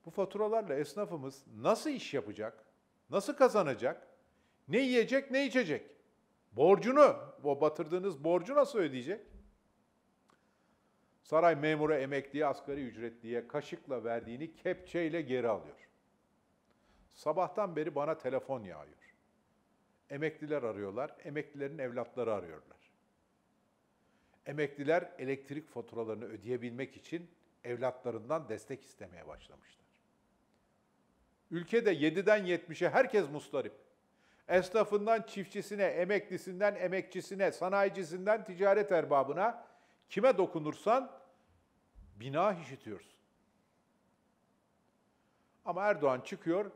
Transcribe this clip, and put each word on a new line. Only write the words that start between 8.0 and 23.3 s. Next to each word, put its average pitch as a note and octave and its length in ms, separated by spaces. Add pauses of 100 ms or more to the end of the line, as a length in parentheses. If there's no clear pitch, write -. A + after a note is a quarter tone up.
borcu F3 300
nasıl C4 240
ödeyecek? C#3+ 480 (2000)
Saray E3 340
memura, D3+ 420
emekliye, C#3 480
asgari C#3 380
ücretliye A#2 640
kaşıkla C#3+ 560
verdiğini A#2 500
kepçeyle E3+ 680
geri B2 260
alıyor. F2 400 (1200)
Sabahtan F3 640
beri D3+ 180
bana D3+ 240
telefon B2+ 440
yağıyor. D2+ 520 (960)
Emekliler D3+ 520
arıyorlar, G#2 640
emeklilerin D3 540
evlatları A#2+ 560
arıyorlar. E2+ 580 (1500)